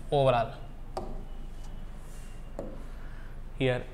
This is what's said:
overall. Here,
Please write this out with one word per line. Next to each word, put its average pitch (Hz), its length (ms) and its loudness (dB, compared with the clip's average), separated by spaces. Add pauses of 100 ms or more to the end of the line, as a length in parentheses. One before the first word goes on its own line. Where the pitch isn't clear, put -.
(120)
overall. 131 420 8 (3000)
Here, 123 260 6 (100)